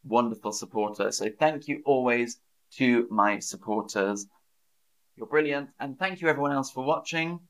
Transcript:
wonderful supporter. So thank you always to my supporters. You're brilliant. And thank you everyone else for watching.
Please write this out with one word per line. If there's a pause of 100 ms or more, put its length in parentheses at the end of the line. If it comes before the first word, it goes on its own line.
wonderful
supporter.
So (100)
thank
you
always (380)
to
my
supporters. (880)
You're
brilliant. (100)
And
thank
you
everyone
else
for
watching.